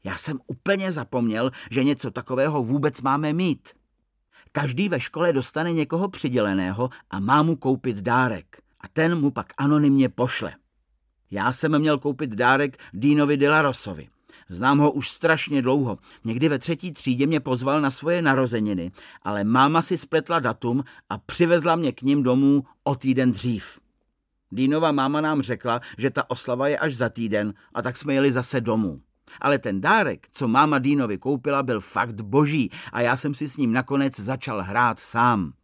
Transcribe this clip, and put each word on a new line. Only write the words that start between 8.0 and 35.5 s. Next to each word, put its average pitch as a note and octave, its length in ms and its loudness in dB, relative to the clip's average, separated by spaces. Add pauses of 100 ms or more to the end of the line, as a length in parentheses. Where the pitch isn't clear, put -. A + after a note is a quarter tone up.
A - 80 -20
ten E3 320 0
mu C#3+ 100 2
pak A#2+ 260 -8
anonymně C#3 520 4
pošle. A#2+ 460 -4 (760)
Já G2+ 220 -2
jsem D3 260 0
měl D3+ 200 2
koupit C#3 320 -6
dárek B2+ 460 2 (160)
Deanovi D3 440 2
Delarosovi. C#3 720 0 (400)
Znám B2 300 2
ho G3 140 6
už - 180 -4
strašně D3+ 520 0
dlouho. B2+ 360 0 (260)
Někdy B2 240 0
ve C#3+ 100 0
třetí E3 340 -6
třídě C3+ 340 0
mě D#3 140 0
pozval C3+ 400 -2
na C#3+ 100 0
svoje E3+ 320 -2
narozeniny, A2 680 0 (300)
ale G2+ 220 -4
máma C3+ 380 4
si F3 140 -4
spletla D#3+ 420 -2
datum B2 460 -2 (260)
a G2 80 -6
přivezla E3+ 580 2
mě D#3 160 -2
k - 100 -12
nim C#3 200 2
domů C3+ 420 4 (200)
o C#3+ 100 0
týden B2+ 380 2
dřív. G#2+ 480 -4 (720)
Deanova D3 400 2
máma C#3+ 280 0
nám D#3 220 0
řekla, A#2+ 380 -2 (180)
že B2+ 120 0
ta - 200 -6
oslava B2+ 380 -2
je D3 100 -2
až C#3+ 180 -2
za A#2 120 -2
týden, G#2 460 -2 (200)
a A#2 80 -6
tak B2 140 -6
jsme C#3+ 180 -2
jeli C3+ 180 4
zase B2+ 280 -2
domů. A2 400 0 (400)
Ale C#3+ 180 2
ten G2 220 -4
dárek, D#3+ 500 0
co C3 180 -4
máma C#3+ 300 4
Deanovi B2+ 400 0
koupila, C#3 440 -2
byl B2 180 -2
fakt G#2+ 400 -4
boží C#3 500 2 (220)
a A2+ 80 -4
já A#2+ 160 2
jsem C#3 180 -4
si D3+ 140 -8
s B2+ 80 -12
ním B2+ 160 2
nakonec C3+ 480 0
začal A2+ 420 -6
hrát A2 360 0
sám. A#2 540 0 (120)